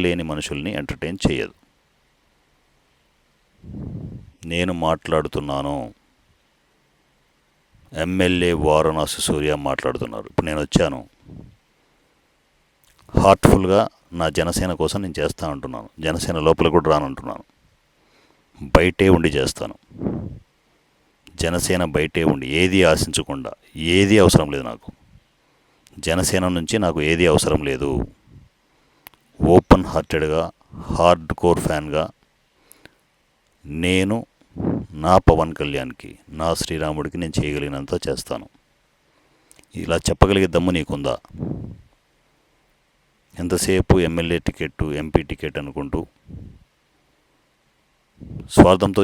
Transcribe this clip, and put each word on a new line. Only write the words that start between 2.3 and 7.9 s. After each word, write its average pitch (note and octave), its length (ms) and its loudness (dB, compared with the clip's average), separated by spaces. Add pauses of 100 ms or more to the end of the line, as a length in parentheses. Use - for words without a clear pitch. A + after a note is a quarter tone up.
నేను F2 220 -2 (140)
మాట్లాడుతున్నాను, D2 880 -2 (2250)